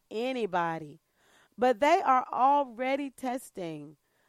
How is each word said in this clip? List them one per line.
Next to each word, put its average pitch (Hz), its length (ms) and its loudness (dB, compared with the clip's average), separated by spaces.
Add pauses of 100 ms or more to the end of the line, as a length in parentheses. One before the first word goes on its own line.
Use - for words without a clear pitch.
(100)
anybody, 175 880 -4 (560)
but 240 240 2
they 330 240 4
are 262 280 4
already 269 800 0
testing, 165 840 -10 (320)